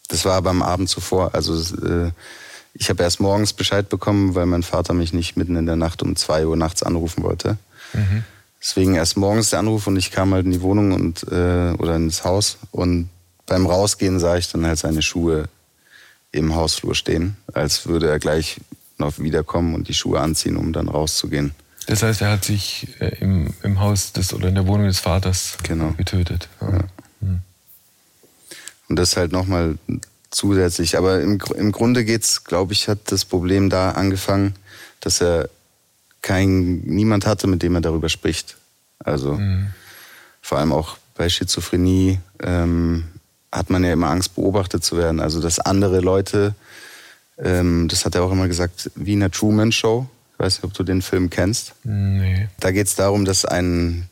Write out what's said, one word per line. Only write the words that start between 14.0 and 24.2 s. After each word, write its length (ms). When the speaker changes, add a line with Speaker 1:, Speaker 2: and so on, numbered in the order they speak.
Speaker 1:
sah 180
ich 140
dann 160
halt 120
seine 240
Schuhe 460
im 220
Hausflur 400
stehen, 420
als 320
würde 240
er 80
gleich 420
noch 200
wiederkommen 560
und 140
die 60
Schuhe 260
anziehen, 360
um 160
dann 160
rauszugehen. 640
Speaker 2:
Das 160
heißt, 200
er 100
hat 120
sich, 440
äh, 200
im, 420
im 180
Haus 320
des, 220